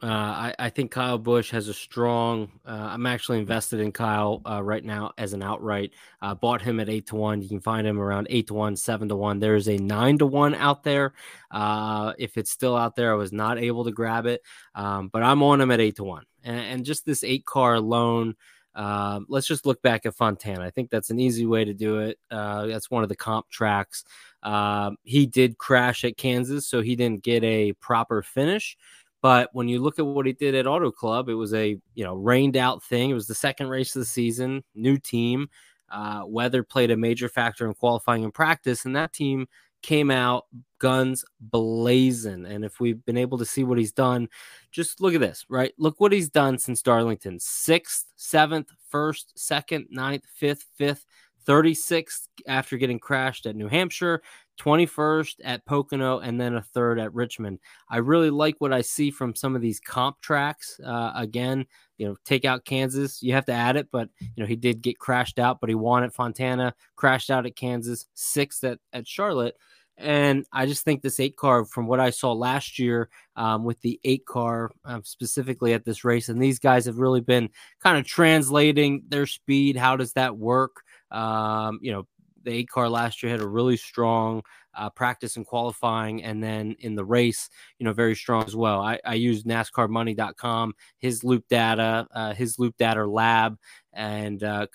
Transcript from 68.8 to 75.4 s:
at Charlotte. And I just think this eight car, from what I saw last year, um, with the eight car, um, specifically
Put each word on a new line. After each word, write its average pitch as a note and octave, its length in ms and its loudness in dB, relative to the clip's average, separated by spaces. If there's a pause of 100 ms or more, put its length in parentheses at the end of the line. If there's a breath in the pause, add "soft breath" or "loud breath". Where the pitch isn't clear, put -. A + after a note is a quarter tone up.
at B2 160 -12
Charlotte. D3+ 480 -2 (420 soft breath)
And C#3+ 540 2
I C3 140 0
just C#3+ 180 -2
think C#3+ 180 0
this C3+ 200 -2
eight C#3 160 -2
car, B2 260 4
from A2+ 240 -6
what B2+ 140 2
I B2+ 80 4
saw A#2+ 240 -2
last B2 460 -4
year, A#2+ 280 0 (300 soft breath)
um, A2 260 0
with A#2 160 -4
the A#2+ 240 -4
eight C3+ 220 0
car, A#2 460 -4 (120)
um, A#2+ 220 -12
specifically B2 640 -2